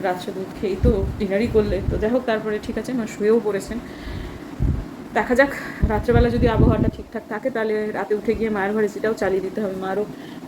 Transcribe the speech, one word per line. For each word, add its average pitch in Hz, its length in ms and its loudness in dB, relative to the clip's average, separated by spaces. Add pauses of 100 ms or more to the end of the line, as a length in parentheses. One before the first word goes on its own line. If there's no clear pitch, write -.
রাত্রে 180 300 -2
দুধ 190 280 -8
খেয়েই 196 220 -2
তো 202 240 4 (120)
ডিনারই 202 340 0
করলে।" 196 280 2 (100)
তো - 80 0
যাই 214 120 0
হোক, 247 160 2
তারপরে 214 360 -2
ঠিক 226 160 -6
আছে, 220 140 -6
মা 233 140 -2
শুয়েও 214 380 2
পড়েছেন। 208 340 -2 (1400)
দেখা 220 200 2
যাক, 277 160 6 (380)
রাত্রেবেলা 233 420 4
যদি 240 180 4
আবহাওয়াটা 226 480 6
ঠিকঠাক - 320 -10
থাকে, 226 220 -2
তাহলে 214 400 -2
রাতে 302 240 -2
উঠে 240 200 0
গিয়ে 220 160 0
মায়ের 202 240 0
ঘরে 214 140 2
সেটাও 208 260 -2
চালিয়ে 190 260 2
দিতে 190 200 -4
হবে। 196 160 -2
মারও 190 280 -2 (440)